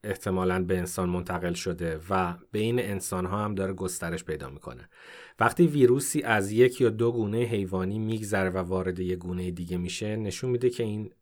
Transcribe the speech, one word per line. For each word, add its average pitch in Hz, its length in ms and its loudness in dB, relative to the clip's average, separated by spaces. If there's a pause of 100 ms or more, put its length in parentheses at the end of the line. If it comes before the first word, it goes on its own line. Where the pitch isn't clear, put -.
احتمالاً 92 600 0
به 92 140 2
انسان 90 320 -2
منتقل 87 440 -2
شده 85 460 -4 (100)
و 92 240 2 (180)
بین 113 280 2
انسان‌ها 98 680 -2
هم 104 100 -4
داره 95 180 -2
گسترش 87 500 -6
پیدا 71 260 -8
می‌کنه. 67 400 -16 (500)
وقتی 170 280 6
ویروسی 139 540 4
از 104 300 2
یک 123 300 6
یا 117 80 6
دو 117 220 0
گونهٔ 113 320 0
حیوانی 98 560 -2
میگذره 107 500 0
و 90 80 -2
وارد 92 420 -2
یک 90 200 -2
گونهٔ 90 320 -4
دیگه 87 260 -4
می‌شه، 104 380 -4
نشون 110 340 -4
می‌ده 123 200 2
که 120 140 -2
این 107 380 -4